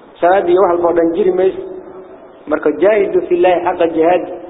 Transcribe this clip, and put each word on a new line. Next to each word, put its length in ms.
سادي 400
واحد 200
ما 120
دنجري 400
ميس. 240
مركز 240
جاهد 480
في 160
الله 200
حق 160
الجهاد. 580